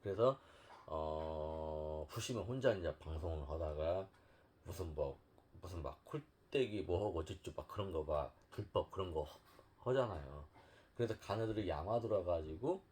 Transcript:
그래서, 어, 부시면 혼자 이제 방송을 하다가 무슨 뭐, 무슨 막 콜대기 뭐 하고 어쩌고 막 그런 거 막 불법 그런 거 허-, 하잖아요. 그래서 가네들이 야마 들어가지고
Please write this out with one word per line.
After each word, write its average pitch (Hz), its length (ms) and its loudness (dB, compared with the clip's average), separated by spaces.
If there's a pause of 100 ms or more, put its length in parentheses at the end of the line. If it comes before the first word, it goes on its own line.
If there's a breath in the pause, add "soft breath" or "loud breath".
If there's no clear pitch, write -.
그래서, 113 380 4 (500 loud breath)
어, 78 1200 -2
부시면 113 340 -2
혼자 123 300 4
이제 85 260 0
방송을 80 500 -2
하다가 80 580 0 (560 loud breath)
무슨 85 320 -6
뭐, 71 240 -2 (420)
무슨 87 220 -8
막 - 220 -6
콜대기 120 800 -2
뭐 87 220 2
하고 82 140 2
어쩌고 78 360 -4
막 76 120 -8
그런 98 240 -4
거 78 140 0
막 73 280 2 (180)
불법 104 380 0
그런 92 220 -4
거 78 120 0
허-, - 160 -10 (500 loud breath)
하잖아요. 76 580 0 (480 loud breath)
그래서 110 240 0
가네들이 107 480 0
야마 85 320 2
들어가지고 95 840 2 (100)